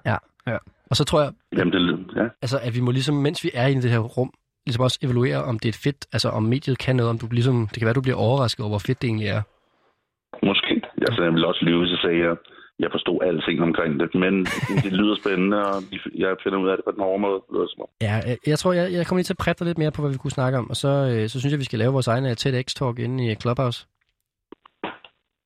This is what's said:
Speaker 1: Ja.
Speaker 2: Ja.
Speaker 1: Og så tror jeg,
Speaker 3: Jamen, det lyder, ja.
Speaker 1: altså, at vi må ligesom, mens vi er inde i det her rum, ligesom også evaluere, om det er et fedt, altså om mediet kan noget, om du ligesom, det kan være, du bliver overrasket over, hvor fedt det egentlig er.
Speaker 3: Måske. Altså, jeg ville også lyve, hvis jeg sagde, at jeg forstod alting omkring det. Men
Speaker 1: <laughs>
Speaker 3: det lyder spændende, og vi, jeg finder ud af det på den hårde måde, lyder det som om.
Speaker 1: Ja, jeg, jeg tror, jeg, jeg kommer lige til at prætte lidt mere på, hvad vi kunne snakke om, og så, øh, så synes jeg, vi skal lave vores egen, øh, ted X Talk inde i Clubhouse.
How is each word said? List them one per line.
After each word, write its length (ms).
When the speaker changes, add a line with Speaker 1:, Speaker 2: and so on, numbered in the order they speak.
Speaker 1:
Ja. 100
Speaker 2:
Ja. 100
Speaker 1:
Og 60
så 80
tror 180
jeg, 100
Speaker 3:
Jamen, 160
det 80
lyder, 180
ja. 60
Speaker 1:
altså, 200
at 120
vi 60
må 100
ligesom, 240
mens 300
vi 100
er 120
inde 120
i 40
det 80
her 80
rum, 340
ligesom 180
også 180
evaluere, 420
om 140
det 100
er 40
et 120
fedt, 280
altså 160
om 140
mediet 360
kan 180
noget, 140
om 80
du 120
ligesom, 380
det 100
kan 80
være, 80
du 60
bliver 160
overrasket 460
over, 80
hvor 80
fedt 240
det 60
egentlig 180
er. 160
Speaker 3:
Måske. 400
Altså, 140
jeg 100
ville 140
også 180
lyve, 160
hvis 100
jeg 80
sagde, 320
at 80
jeg 140
forstod 320
alting 380
omkring 380
det. 140
Men 180
Speaker 1:
<laughs> 240
Speaker 3:
det 80
lyder 240
spændende, 500
og 240
vi, 100
jeg 280
finder 160
ud 100
af 80
det 80
på 80
den 80
hårde 220
måde, 180
lyder 100
det 120
som 80
om. 60
Speaker 1:
Ja, 260
jeg, 100
jeg 120
tror, 140
jeg, 200
jeg 140
kommer 120
lige 60
til 80
at 120
prætte 200
lidt 140
mere 140
på, 100
hvad 100
vi 60
kunne 120
snakke 280
om, 120
og 60
så, 120
øh, 400
så 120
synes 120
jeg, 60
vi 60
skal 140
lave 140
vores 160
egen, 180
øh, 100
ted 280
X 100
Talk 240
inde 340
i 20
Clubhouse. 520